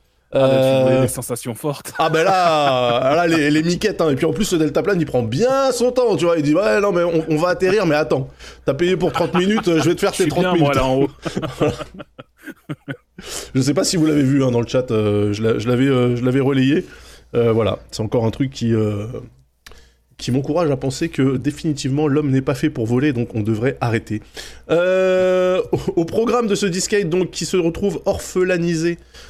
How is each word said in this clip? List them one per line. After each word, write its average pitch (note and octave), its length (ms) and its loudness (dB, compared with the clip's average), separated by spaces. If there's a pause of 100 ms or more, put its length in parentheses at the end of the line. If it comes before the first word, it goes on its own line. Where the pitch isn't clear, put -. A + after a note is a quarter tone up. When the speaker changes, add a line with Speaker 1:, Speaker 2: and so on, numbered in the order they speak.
(320)
Speaker 1:
Ah, C3+ 80 2
bah, C3+ 80 4
tu C3+ 360 4
voulais C3 140 4
Speaker 2:
Euh, C3 40 2
Speaker 1:
des C3 60 2
sensations B2 460 -8
fortes. - 440 -8
Speaker 2:
Ah D#3+ 120 2
ben D#3+ 140 2
là, C#3+ 880 2
là, F3 140 2
les, D#3+ 200 2
les D3+ 140 2
miquettes, F3 380 0
hein. E3 100 2
Et C3+ 60 0
puis D#3 100 0
en D#3 60 0
plus, G#3 120 -2
ce F#3 120 -2
deltaplane, D#3+ 440 0
il D3 60 0
prend B2+ 160 -2
bien B3 480 0
son B3 220 0
temps, B3 240 2
tu D3+ 80 0
vois. E3+ 120 2
Il D#3 60 0
dit, D3 100 2
ouais, G#3 280 2
non, G3+ 100 2
mais F3 140 0
on, E3 240 0
on D#3 80 0
va F3 140 2
atterrir, F#3 360 2
mais D3+ 80 2
attends. D3 340 0 (360)
T'as C#3 100 0
payé F3 220 0
pour E3 160 0
trente F3 220 -2
minutes, F#3+ 340 0
euh, D#3+ 120 4
je D#3 80 2
vais F3 60 2
te E3 60 -8
faire G3+ 120 0
Speaker 1:
Je - 60 -8
Speaker 2:
tes F#3+ 60 2
Speaker 1:
suis D#3 60 0
Speaker 2:
trente D3+ 120 0
Speaker 1:
bien, F3+ 120 0
Speaker 2:
minutes. E3 100 4
Speaker 1:
moi, C#3+ 100 2
là, C3 100 2
en C3 120 2
haut. C3+ 120 2 (520)
Speaker 2:
<laughs> - 960 -8 (1000)
Je C3 60 0
sais C3+ 140 0
pas F#3 100 0
si - 120 -2
vous D#3 100 2
l'avez D3 160 2
vu, C3+ 220 2
hein, C3 60 2
dans A#2+ 100 0
le A2+ 60 -2
chat, B2+ 240 -2
euh, G#2 420 2
je G#2 100 -4
l'a-, A2 160 2
je A2 100 -4
l'avais, B2 180 2
euh, B2 300 2
je A#2+ 80 -4
l'avais B2+ 160 2
relayé. C3+ 440 2 (500)
Euh, A#2 180 2
voilà, A2 260 0 (120)
c'est - 120 -8
encore A2+ 240 0
un A2 40 0
truc C3 200 -4
qui, A#2 240 -2
euh, G#2+ 320 -2 (1120)
qui - 140 -6
m'encourage D3 380 0
à C3+ 60 0
penser C3+ 320 -4
que C3+ 300 0
définitivement C#3+ 680 -2
l'homme C#3+ 220 2
n'est C3 120 2
pas C#3+ 120 0
fait D3+ 160 0
pour A#2+ 160 -4
voler, B2+ 260 2
donc A#2 220 -4
on A2 80 -2
devrait A2+ 380 -2
arrêter. A2 400 -2 (500)
Euh, F#3 920 2 (100)
au, F3 300 -2
au - 20 0
programme A#3 420 0
de G3+ 80 0
ce G3+ 120 0
Discate, F#3+ 420 -2
donc, F3 220 -2
qui - 160 -8
se F#3+ 100 -2
retrouve E3+ 480 -2
orphelanisé, F3 920 -2 (320)